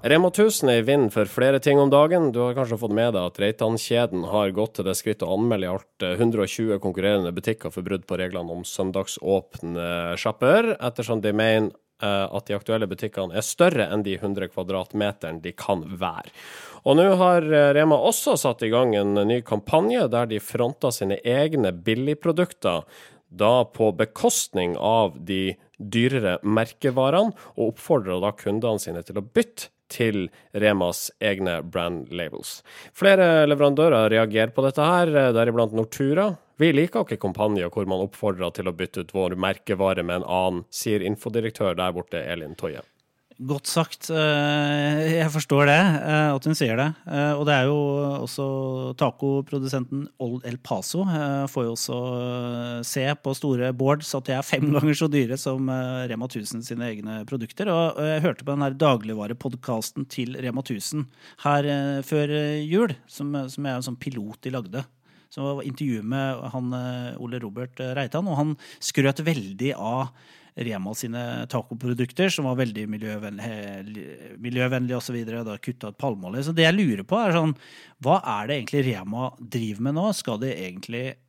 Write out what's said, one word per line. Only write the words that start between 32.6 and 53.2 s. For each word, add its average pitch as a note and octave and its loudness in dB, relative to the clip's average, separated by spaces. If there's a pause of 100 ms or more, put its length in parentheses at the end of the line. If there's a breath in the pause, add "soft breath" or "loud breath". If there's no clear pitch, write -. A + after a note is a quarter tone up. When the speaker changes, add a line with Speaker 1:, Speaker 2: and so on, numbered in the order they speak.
Speaker 1:
Flere F3 6
leverandører C#3+ 6
reagerer A2 4
på C3+ 2
dette C3+ 2
her, F3 4
eh, C#3 4
deriblant A#2 2
Nortura. C#3 0 (220)
«Vi D#3+ 4
liker E3+ 2
ikke G#2+ -6
kampanjer G2 0
hvor G2+ -4
man F#2+ -2
oppfordrer F#2 -4
til F#2+ -8
å F2+ -2
bytte F#2+ -6
ut - -16
vår F2+ -2
merkevare F#2+ 0
med F2 -2
en - -10
annen», F#2 0
sier G#2+ -2
infodirektør G#2+ -2
der F#2 0
borte, F2 -8 (120)
Elin D#2+ -8
Toje. D2 -8 (580)
Speaker 2:
Godt C#3 -6
sagt. - -2
Eh, D3 0
jeg D#3 2
forstår D3 2
det, D#3 6
eh, D3+ 2
at C3+ -4
hun D#3 2
sier A#2 0
det. D3 0 (120)
Eh, D3 0
og D3 -2
det D3 4
er C3 4
jo C#3+ 0
også C3 -4
tacoprodusenten C#3 -2 (120)
Old B2 -6
El A#2+ -8
Paso, B2+ -4
eh, D3 0
får B2+ -4
jo A#2 -2
også, B2 -6
eh, A#2 -10
se C3 -4 (180)